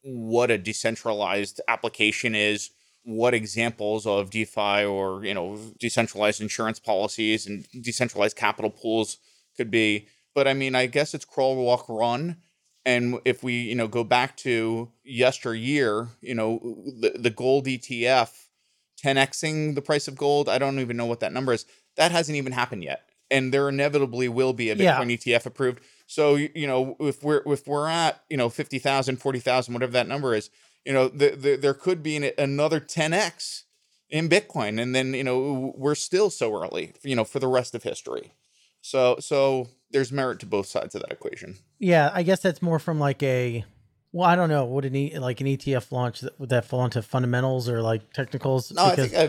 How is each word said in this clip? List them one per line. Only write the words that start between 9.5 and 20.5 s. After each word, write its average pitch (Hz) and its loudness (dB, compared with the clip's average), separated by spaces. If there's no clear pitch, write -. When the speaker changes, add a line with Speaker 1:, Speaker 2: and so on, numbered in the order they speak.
Speaker 1:
could 117 -4
be. 107 2
But 139 4
I 135 4
mean, 135 -2
I 127 4
guess 143 -2
it's 147 -10
crawl, 131 0
walk, 123 2
run. 120 -2
And 123 2
if - 2
we, 127 -2
you 120 -2
know, 113 0
go 120 -2
back 123 2
to 113 -2
yesteryear, 123 0
you 123 -8
know, 113 -2
the, - 2
the 120 0
gold 131 0
E 131 -2
T 117 -4
F, 127 0
ten 139 0
X-ing 151 0
the 143 -4
price 147 0
of 139 -12
gold, 143 2
I 113 2